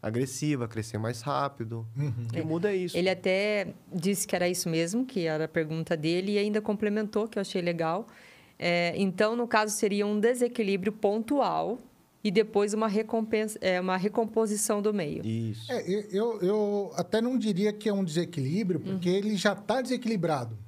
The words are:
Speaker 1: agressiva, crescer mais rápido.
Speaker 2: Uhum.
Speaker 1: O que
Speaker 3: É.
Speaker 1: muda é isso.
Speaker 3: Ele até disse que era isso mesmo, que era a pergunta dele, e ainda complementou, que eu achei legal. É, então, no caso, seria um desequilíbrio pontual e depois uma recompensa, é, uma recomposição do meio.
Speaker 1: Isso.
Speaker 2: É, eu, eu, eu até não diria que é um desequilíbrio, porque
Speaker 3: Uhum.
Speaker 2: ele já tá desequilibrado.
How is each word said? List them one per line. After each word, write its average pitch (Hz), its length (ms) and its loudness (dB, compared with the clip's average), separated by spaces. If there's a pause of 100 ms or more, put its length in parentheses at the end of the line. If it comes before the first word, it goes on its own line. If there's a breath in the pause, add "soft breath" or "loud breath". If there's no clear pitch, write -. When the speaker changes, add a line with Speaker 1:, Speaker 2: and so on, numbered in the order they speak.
Speaker 1:
agressiva, 127 640 -2
crescer 110 320 -6
mais 113 220 -2
rápido. 131 640 -2 (100)
Speaker 2:
Uhum. 143 160 -2 (160)
Speaker 1:
O - 20 -4
que 160 80 -4
Speaker 3:
É. 160 40 -2
Speaker 1:
muda 165 280 0
é 196 40 0
isso. 180 200 -2
Speaker 3:
Ele 180 140 2
até 190 640 0 (180)
disse 190 360 0
que - 80 -2
era 175 120 2
isso 180 220 -2
mesmo, 170 380 0
que 180 180 -2
era 156 200 0
a - 20 -6
pergunta 160 500 -2
dele, 175 360 0
e 202 40 2
ainda 208 240 0
complementou, 214 640 0
que 220 100 -6
eu 202 40 0
achei 190 200 -2
legal. 170 460 0 (540 loud breath)
É, 175 360 2
então, 196 400 2
no 240 100 0
caso, 214 260 2
seria 202 320 2
um 208 140 0
desequilíbrio 220 720 2
pontual 208 880 0 (440)
e 214 80 0
depois 208 440 2
uma 220 160 0
recompensa, 220 720 0
é, 185 180 2
uma 185 160 0
recomposição 214 840 0
do 214 120 2
meio. 160 320 -2
Speaker 1:
Isso. 110 460 -4
Speaker 2:
É, 160 180 -4
eu, 202 120 0 (100)
eu, 214 300 0
eu 202 560 0
até 214 240 0
não 254 160 2
diria 208 340 2
que 208 160 -4
é 208 60 2
um 196 100 2
desequilíbrio, 165 760 0
porque 185 300 -2
Speaker 3:
Uhum. 180 60 4
Speaker 2:
ele 208 220 0
já 196 180 4
tá 214 260 0
desequilibrado. 170 760 -2 (100)